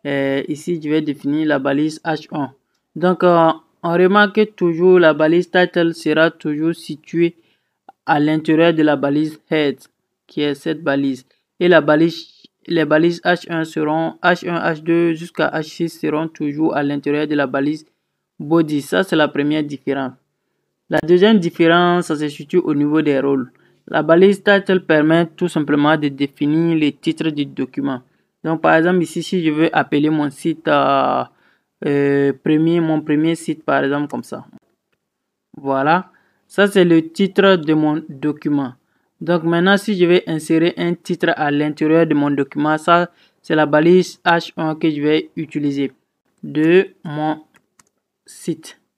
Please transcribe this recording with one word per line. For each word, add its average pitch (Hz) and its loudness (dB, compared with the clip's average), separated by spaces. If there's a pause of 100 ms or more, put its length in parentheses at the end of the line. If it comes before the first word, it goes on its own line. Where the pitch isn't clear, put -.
Euh, 135 -2
ici, 160 -6
je 151 -10
vais 151 0
définir 147 -4
la 147 0
balise 143 -2
H 156 -6
un. 139 -8 (440)
Donc, 175 0
euh, 170 4 (320)
on 170 -4
remarque 208 2
toujours 175 4
la 156 6
balise 160 2
title 175 0
sera 160 2
toujours 160 -4
située 170 -4 (720)
à 151 0
l'intérieur 156 2
de 156 0
la 147 2
balise 143 -4
head, 151 -2 (480)
qui - -8
est 147 -2
cette 160 -8
balise. 139 -2 (340)
Et 180 2
la 165 6
balise, 151 0 (320)
les 165 0
balises 160 0
H 175 0
un 165 -4
seront, 160 -4
H 175 0
un, 170 -4
H 156 -4
deux 170 0
jusqu'à 160 -4
H 156 -4
six 165 -8
seront 156 -4
toujours 156 -4
à 147 -2
l'intérieur 143 -2
de 151 -6
la 143 0
balise 139 -4 (540)
body. 151 0
Ça, 185 -2
c'est 165 -4
la 151 2
première 147 -2
différence. 135 -6 (760)
La 156 0
deuxième 185 4
différence, 175 2
ça 151 -4
se 151 -4
situe 147 -6
au 156 0
niveau 147 0
des 139 0
rôles. 135 -2 (340)
La 156 -4
balise 190 4
title 196 2
permet 160 2
tout 175 -4
simplement 151 0
de 147 -4
définir 151 -2
les 151 0
titres 160 -4
du 147 -6
document. 135 -8 (420)
Donc, 160 -4
par 160 4
exemple, 175 2
ici, 165 -6
si 180 -4
je 160 2
veux 156 0
appeler 151 0
mon 147 -2
site, 160 -8
euh, 135 0 (600)
euh, 139 0 (100)
premier, 160 2
mon 156 0
premier 156 0
site, 156 -10
par 139 0
exemple, 143 -2
comme 120 -10
ça. 123 -14 (1120)
Voilà. 143 -2 (360)
Ça, 202 0
c'est 196 4
le 165 4
titre 196 2
de 156 -2
mon 156 0
document. 143 -4 (460)
Donc, 170 -2
maintenant, 170 2
si 202 -4
je 175 4
vais 175 2
insérer 160 0
un 175 -2
titre 170 -4
à 151 -2
l'intérieur 151 0
de 156 -2
mon 143 0
document, 147 -2
ça, 170 2 (320)
c'est 160 -4
la 151 2
balise 170 2
H 170 0
un 156 -4
que 160 -2
je 143 -6
vais 156 0
utiliser 139 -4 (520)
de 160 2 (140)
mon 151 -6 (840)
site. - -12 (180)